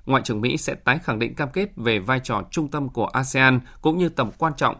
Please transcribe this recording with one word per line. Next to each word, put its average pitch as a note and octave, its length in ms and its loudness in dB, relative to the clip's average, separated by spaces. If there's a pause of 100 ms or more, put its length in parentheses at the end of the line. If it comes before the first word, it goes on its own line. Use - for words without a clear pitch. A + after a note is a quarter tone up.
Ngoại C3 200 6
trưởng G#2+ 160 -2
Mỹ B2+ 160 0
sẽ C#3 180 -4
tái - 280 2
khẳng A2 160 -2
định A#2 160 -2
cam C#3+ 180 -4
kết G3+ 220 -2
về A2+ 240 2
vai B2 240 0
trò G#2 280 -2
trung D#3 160 -2
tâm C#3 220 -4
của A#2 160 -2
asean C3 540 2 (220)
cũng D#3 160 2
như F3 120 2
tầm B2 280 -2
quan D#3+ 200 0
trọng B2 220 0